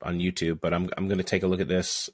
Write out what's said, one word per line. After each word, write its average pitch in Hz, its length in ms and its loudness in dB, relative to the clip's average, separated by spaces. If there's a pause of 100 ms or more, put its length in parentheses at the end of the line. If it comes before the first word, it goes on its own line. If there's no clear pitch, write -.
on 87 180 -2
YouTube, 85 420 0
but 82 120 2
I'm, 90 240 0
I'm 95 100 -2
gonna 95 160 2
take 95 200 0
a 95 40 2
look 92 120 2
at 90 80 0
this. 90 460 -2